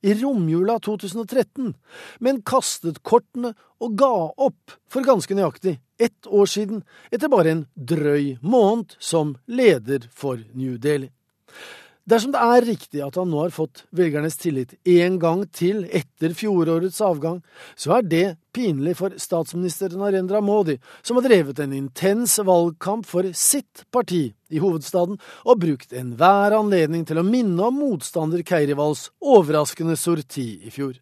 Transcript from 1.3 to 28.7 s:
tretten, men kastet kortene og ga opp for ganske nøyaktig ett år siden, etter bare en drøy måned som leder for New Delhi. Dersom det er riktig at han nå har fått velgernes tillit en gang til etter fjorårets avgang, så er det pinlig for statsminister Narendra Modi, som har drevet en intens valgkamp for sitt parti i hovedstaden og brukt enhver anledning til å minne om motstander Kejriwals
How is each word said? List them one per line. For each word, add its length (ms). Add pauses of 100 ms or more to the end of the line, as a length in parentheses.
tretten, 420 (460)
men 220
kastet 600
kortene 500 (260)
og 200
ga 360
opp 400 (160)
for 160
ganske 280
nøyaktig 420 (220)
ett 280
år 240
siden, 320 (280)
etter 200
bare 200
en 140 (100)
drøy 640
måned 580
som 380 (100)
leder 640
for 320 (100)
New 240
Delhi. 340 (920)
Dersom 300
det 100
er 240
riktig 320
at 160
han 160
nå 140
har 100
fått 300 (100)
velgernes 400
tillit 380 (180)
en 220 (100)
gang 220 (100)
til 320
etter 480
fjorårets 640
avgang, 380 (420)
så 160
er 80
det 220 (260)
pinlig 480
for 160
statsminister 800
Narendra 480
Modi, 320 (240)
som 160
har 140
drevet 340
en 80
intens 720
valgkamp 640
for 240
sitt 560
parti 460 (180)
i 80
hovedstaden 560 (320)
og 160
brukt 320
enhver 640
anledning 480
til 160
å 0
minne 480
om 80
motstander 640
Kejriwals 640 (160)